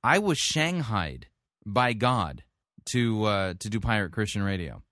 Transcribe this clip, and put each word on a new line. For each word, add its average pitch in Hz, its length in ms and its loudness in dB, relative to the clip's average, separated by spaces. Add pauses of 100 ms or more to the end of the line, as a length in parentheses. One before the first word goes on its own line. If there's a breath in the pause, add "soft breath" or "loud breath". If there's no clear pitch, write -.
I 147 160 6
was 190 180 2
shanghaied 113 880 -2 (380)
by 120 280 2
God 107 500 0 (440)
to, 117 360 2
uh, 98 360 2
to 110 100 -8
do 110 100 -2
Pirate 104 320 0
Christian 104 320 -2
Radio. 90 480 -4